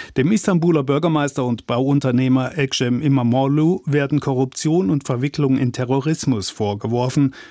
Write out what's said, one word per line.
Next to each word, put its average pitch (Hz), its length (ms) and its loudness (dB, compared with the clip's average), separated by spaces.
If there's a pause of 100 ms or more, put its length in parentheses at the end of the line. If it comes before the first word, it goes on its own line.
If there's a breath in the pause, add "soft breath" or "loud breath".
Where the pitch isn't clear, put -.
(160 loud breath)
Dem 135 160 2
Istanbuler 170 520 2
Bürgermeister 143 600 0
und 120 220 -4
Bauunternehmer 131 920 2
Ekrem 127 460 -2
İmamoğlu 139 840 2
werden 143 340 0
Korruption 147 720 0
und 143 140 -2
Verwicklung 131 520 0
in 123 140 0
Terrorismus 131 800 -2
vorgeworfen. 120 840 -2 (180 loud breath)